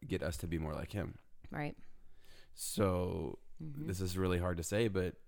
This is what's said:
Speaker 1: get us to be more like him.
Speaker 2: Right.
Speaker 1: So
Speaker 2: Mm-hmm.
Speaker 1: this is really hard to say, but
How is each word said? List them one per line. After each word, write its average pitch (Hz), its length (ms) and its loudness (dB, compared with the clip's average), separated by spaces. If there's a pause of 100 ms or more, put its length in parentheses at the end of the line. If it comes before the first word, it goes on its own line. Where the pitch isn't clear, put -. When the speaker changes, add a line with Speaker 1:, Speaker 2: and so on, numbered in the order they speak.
Speaker 1:
get 92 160 0
us 90 160 0
to - 80 -4
be 82 120 2
more 78 160 0
like 78 180 -4
him. 101 220 0 (360)
Speaker 2:
Right. 147 260 -4 (800)
Speaker 1:
So 90 840 2 (240)
Speaker 2:
Mm-hmm. 147 240 -6
Speaker 1:
this 92 140 0
is 92 180 2
really 92 200 6
hard 90 180 2
to 82 80 -2
say, 110 240 4
but 92 260 2 (140)